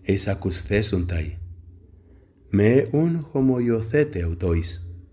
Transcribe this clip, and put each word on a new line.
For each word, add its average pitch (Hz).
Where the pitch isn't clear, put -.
εισακουσθέσουν 98
ταί. 82
Με 110
ουν 160
χομοιοθέτε 123
αυτοίς. 85